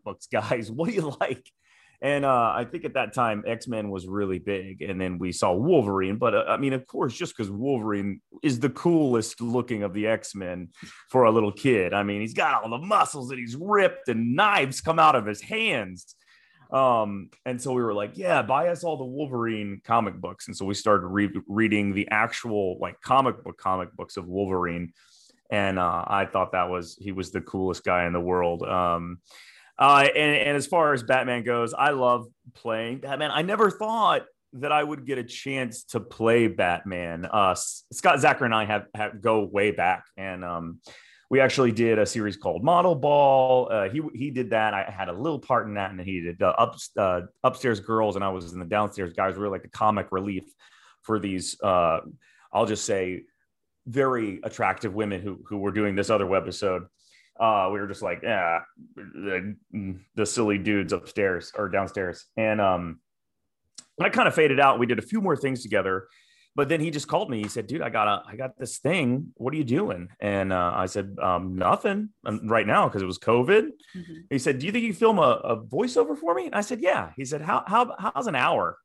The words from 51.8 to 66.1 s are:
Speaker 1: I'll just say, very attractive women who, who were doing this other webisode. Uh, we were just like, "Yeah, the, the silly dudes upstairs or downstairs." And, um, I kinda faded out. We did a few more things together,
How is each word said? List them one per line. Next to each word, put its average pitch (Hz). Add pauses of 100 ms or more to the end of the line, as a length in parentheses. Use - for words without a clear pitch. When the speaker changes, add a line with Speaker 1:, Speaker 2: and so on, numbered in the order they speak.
Speaker 1:
I'll 107
just 104
say, 92 (600)
very 120
attractive 104
women 101
who, 95
who 104
were 98
doing 104
this 98
other 101
webisode. 92 (520)
Uh, 104
we 104
were 101
just 98
like, 87
"Yeah, 87 (340)
the, 95 (640)
the 107
silly 104
dudes 98
upstairs 92
or 104
downstairs." 92 (100)
And, 110
um, 87 (1000)
I 294
kinda 220
faded 147
out. 135
We 123
did 113
a -
few 220
more 185
things 131
together, 95 (480)